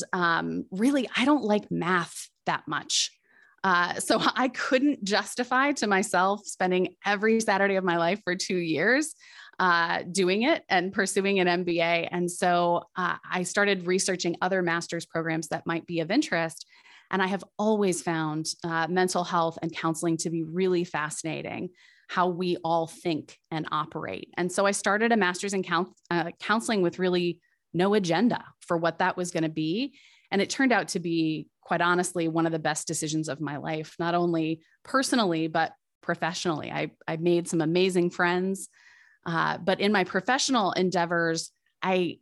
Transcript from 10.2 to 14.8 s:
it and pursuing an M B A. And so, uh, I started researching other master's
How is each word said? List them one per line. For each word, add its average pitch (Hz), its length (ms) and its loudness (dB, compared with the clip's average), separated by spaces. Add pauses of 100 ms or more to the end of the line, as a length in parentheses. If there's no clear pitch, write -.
it 302 260 2
and 185 240 0
pursuing 196 460 2
an 180 100 4
M 175 160 0
B 170 160 0
A. 170 280 0
And 175 220 -2
so, 175 520 2 (120)
uh, 175 220 -2 (120)
I 180 140 -2
started 196 440 0
researching 185 540 0
other 185 200 0
master's 170 440 -2